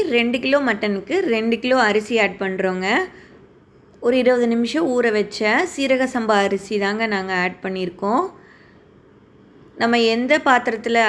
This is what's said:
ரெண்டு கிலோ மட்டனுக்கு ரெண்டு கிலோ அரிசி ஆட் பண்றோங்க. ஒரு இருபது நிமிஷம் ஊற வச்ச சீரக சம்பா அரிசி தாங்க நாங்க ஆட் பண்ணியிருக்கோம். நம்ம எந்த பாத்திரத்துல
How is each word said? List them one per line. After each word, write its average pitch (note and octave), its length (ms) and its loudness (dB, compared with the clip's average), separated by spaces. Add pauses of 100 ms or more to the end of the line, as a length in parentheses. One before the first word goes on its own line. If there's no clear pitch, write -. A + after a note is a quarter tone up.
(100)
ரெண்டு A#3+ 280 0
கிலோ C4+ 220 0
மட்டனுக்கு G#3 540 -2 (200)
ரெண்டு A3+ 240 0
கிலோ B3+ 200 2
அரிசி G#3+ 440 2
ஆட் F#3 180 0
பண்றோங்க. F#3+ 460 -2 (1120)
ஒரு B3 220 2
இருபது A#3+ 240 4
நிமிஷம் A#3 480 0
ஊற A#3+ 180 2
வச்ச G#3+ 640 0
சீரக C4 380 0
சம்பா A3+ 220 0 (100)
அரிசி G3 320 -4
தாங்க G#3 280 -2
நாங்க F#3+ 260 -4 (120)
ஆட் F#3 180 -4
பண்ணியிருக்கோம். F#3+ 600 -2 (1500)
நம்ம A#3 220 2 (160)
எந்த B3+ 220 2
பாத்திரத்துல A#3+ 720 2